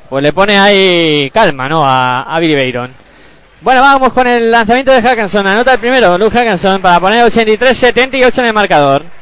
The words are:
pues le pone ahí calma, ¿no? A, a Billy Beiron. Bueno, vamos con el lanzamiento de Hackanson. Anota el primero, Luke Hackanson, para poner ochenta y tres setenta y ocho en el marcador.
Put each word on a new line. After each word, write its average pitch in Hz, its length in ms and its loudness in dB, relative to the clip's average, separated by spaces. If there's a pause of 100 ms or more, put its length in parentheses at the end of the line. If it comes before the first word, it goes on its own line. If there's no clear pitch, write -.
pues 135 120 -4
le 147 120 0
pone 202 260 0
ahí 175 760 0
calma, 143 360 -2
¿no? 160 160 -2
A, 127 380 0
a 160 160 -6
Billy 160 160 0
Beiron. 127 360 -4 (680)
Bueno, 247 180 2
vamos 269 320 2
con 254 160 0
el 233 240 0
lanzamiento 240 400 0
de 254 100 4
Hackanson. 208 460 -2
Anota 233 240 0
el 247 80 2
primero, 233 380 0
Luke 214 200 0
Hackanson, 196 440 -2
para 175 180 2
poner 214 240 0
ochenta 226 280 0
y 214 60 0
tres 247 200 0
setenta 247 400 0
y 254 80 2
ocho 247 160 0
en 233 60 0
el 220 60 -2
marcador. 147 500 0 (180)